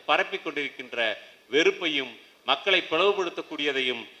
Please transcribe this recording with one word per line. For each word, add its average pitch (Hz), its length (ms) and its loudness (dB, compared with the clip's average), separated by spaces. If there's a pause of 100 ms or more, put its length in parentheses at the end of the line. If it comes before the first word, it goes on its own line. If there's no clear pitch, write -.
பரப்பிக் 185 360 0
கொண்டிருக்கின்ற 135 520 -8 (560)
வெறுப்பையும் 156 580 2 (380)
மக்களை 190 300 2 (120)
பிளவுபடுத்தக்கூடியதையும் 156 1120 0 (160)